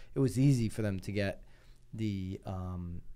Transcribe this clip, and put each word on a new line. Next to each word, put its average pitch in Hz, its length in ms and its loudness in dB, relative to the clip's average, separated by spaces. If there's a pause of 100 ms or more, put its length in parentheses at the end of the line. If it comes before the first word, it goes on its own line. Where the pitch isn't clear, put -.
(140)
it - 60 0
was 123 180 4
easy 127 320 6
for - 140 -4
them 98 180 0
to - 100 -8
get 101 320 -2 (500)
the, 98 520 -4
um, 90 560 -6 (140)